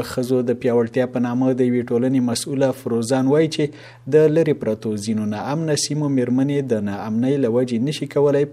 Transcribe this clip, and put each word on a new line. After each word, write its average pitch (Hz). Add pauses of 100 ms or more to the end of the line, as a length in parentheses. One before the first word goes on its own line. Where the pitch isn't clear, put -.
ښځو 127 (120)
د 120
پیاوړتیا 120
په 123
نامه 123 (140)
د 127
یوې 123
ټولنې 127
مسؤله 135 (120)
فروزان 123
وایي 156
چې 151 (500)
د 156
لرې 156
پرتو 110 (140)
ځینو 107
ناامنه 147
سیمو 147
میرمنې 135
د 104
ناامنۍ 113
له 110
وجې 123
نشي 147
کولای 143